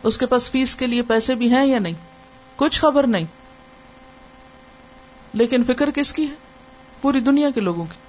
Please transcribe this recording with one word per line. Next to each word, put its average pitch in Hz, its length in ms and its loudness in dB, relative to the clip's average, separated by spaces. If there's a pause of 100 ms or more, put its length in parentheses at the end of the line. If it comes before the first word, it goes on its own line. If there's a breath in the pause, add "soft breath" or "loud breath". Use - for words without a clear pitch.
اس 220 140 0
کے 262 80 0
پاس 247 260 -2
فیس 262 240 -2
کے 254 120 -4
لیے 240 140 -2
پیسے 233 340 0
بھی 240 180 2
ہیں 269 120 4
یا 262 140 2
نہیں، 170 140 -4 (640)
کچھ - 260 0
خبر 285 260 4
نہیں۔ 190 180 0 (2000)
لیکن 240 300 2
فکر 254 280 0
کس 285 220 -2
کی 311 160 -2
ہے؟ 294 60 -10 (640)
پوری 269 180 2
دنیا 277 300 2
کے 240 120 -2
لوگوں 170 240 -2
کی۔ 165 120 -16 (120)